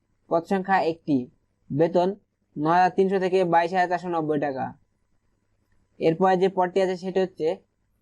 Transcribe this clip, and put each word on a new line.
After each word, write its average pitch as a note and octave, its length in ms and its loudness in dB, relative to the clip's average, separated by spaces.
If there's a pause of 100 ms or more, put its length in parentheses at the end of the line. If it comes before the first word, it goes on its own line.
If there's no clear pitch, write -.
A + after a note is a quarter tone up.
(300)
পদ E3 180 0
সংখ্যা F#3+ 300 0 (140)
একটি, D#3+ 240 -2 (540)
বেতন E3+ 380 2 (480)
নয় D#3 180 0
হাজার F3+ 200 4
তিনশো F#3+ 300 2
থেকে F#3 200 0
বাইশ E3+ 280 2
হাজার F3+ 180 0
চারশো F3+ 180 -4
নব্বই D#3 380 -2
টাকা। C3 200 -6 (1300)
এরপর E3+ 320 2 (100)
যে F#3+ 120 4
পদটি F3+ 260 0
আছে F#3 160 0
সেটি F#3 240 -6
হচ্ছে F3+ 280 -4 (540)